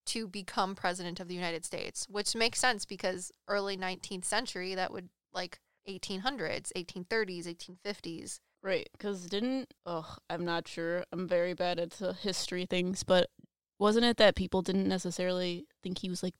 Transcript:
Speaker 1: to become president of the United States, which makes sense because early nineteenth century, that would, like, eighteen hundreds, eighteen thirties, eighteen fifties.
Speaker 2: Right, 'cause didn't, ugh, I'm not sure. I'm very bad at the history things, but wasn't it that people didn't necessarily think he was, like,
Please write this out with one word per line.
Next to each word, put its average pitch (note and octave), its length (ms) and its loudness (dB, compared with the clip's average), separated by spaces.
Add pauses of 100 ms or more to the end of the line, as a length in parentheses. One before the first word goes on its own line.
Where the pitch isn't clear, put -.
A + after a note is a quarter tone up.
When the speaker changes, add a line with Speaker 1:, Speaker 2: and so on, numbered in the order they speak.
Speaker 1:
to A3+ 200 -4
become G3 480 -2
president F3 440 -2
of F3+ 80 -8
the F3+ 80 -6
United E3+ 280 -2
States, - 460 -6
which G#3 260 0
makes A3+ 240 4
sense A#3+ 260 4
because F#3 460 -4 (160)
early G3 300 0
nineteenth F#3 480 -6
century, G3 500 0
that F#3 160 -2
would, F3+ 180 -12 (240)
like, F3+ 260 -6 (260)
eighteen F#3+ 360 -6
hundreds, - 540 -2
eighteen F3+ 300 -6
thirties, F#3 420 -2
eighteen F3 360 -12
fifties. - 580 -8 (200)
Speaker 2:
Right, F#3+ 280 -2 (100)
'cause F#3+ 280 -6
didn't, B3 460 -2 (120)
ugh, E3 340 -6 (100)
I'm F3 140 -2
not E3+ 240 -2
sure. E3+ 460 -2
I'm F3 140 -4
very F3 260 2
bad F3 260 0
at F3 120 -2
the F#3 220 -4
history F#3 520 -2
things, F3+ 380 0
but F3+ 260 6 (480)
wasn't G#3+ 280 6
it A#3 120 6
that G3+ 180 10
people F#3 260 4
didn't F#3+ 260 4
necessarily F3+ 800 0 (160)
think F#3 160 -2
he D#3+ 100 -4
was, F3+ 140 -2
like, F#3 160 -2